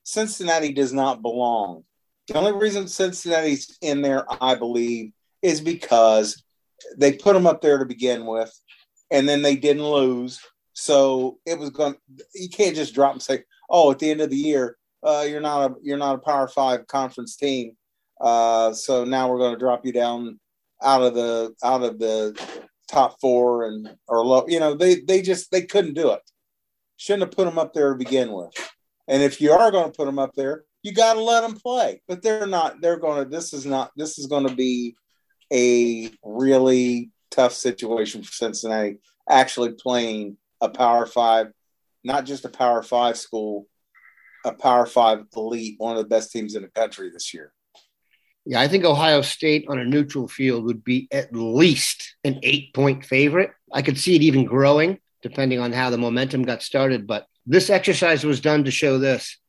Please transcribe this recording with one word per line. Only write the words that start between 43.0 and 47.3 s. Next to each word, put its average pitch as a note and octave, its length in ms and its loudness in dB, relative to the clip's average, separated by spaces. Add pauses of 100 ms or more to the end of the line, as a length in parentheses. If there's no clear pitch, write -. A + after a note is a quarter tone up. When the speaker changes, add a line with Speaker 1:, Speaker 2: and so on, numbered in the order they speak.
Speaker 1:
school, G#2+ 500 -8 (760)
a A#2 80 -2
Power B2 340 4
Five A2 380 2 (140)
elite, A2 400 -8
one A2+ 180 -6
of A2 80 -2
the G#2+ 60 -8
best A2 240 0
teams G#2+ 220 -8
in G2 80 -8
the F2+ 40 -18
country G#2+ 440 -6
this E2+ 220 -12